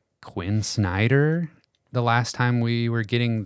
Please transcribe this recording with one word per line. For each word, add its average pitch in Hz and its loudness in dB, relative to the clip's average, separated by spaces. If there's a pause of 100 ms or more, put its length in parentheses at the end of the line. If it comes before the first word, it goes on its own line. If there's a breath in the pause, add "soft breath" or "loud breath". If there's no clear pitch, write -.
(220)
Quinn 104 -4
Snyder, 131 0 (420)
the 127 -2
last 120 0
time 123 2
we 117 0
were 117 0
getting 113 -2